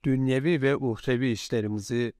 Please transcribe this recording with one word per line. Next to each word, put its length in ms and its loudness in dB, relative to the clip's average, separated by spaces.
Dünyevi 580 2
ve 140 4
uhrevi 560 0
işlerimizi 880 -2